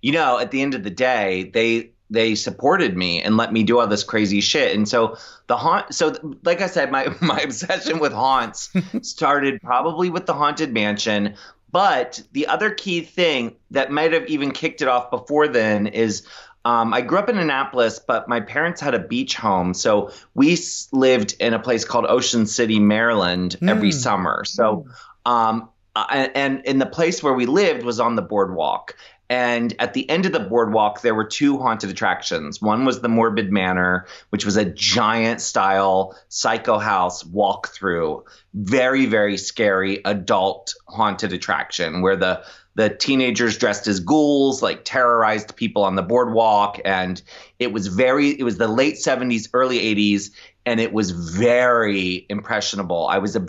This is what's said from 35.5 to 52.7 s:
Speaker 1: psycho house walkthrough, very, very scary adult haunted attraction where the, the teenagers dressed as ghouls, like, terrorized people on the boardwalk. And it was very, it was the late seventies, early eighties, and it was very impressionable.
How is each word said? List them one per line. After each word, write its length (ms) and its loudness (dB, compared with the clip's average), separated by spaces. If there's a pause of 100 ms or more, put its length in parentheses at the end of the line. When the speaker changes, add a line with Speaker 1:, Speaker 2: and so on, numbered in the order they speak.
Speaker 1:
psycho 500 0
house 460 -2
walkthrough, 1000 -2 (320)
very, 520 2
very 300 2
scary 680 -2
adult 680 -2 (120)
haunted 460 -2
attraction 680 -4
where 120 2
the, 300 -2 (320)
the 120 2
teenagers 720 0
dressed 300 -2
as 100 0
ghouls, 640 2
like, 220 -2
terrorized 720 0
people 260 0
on 140 2
the 60 0
boardwalk. 840 2
And 360 0 (380)
it 140 -2
was 160 -4
very, 400 2
it 160 -2
was 140 -2
the 100 2
late 300 0
seventies, 560 -2
early 260 2
eighties, 500 0 (340)
and 140 0
it 140 -2
was 180 0
very 1160 0
impressionable. 800 -4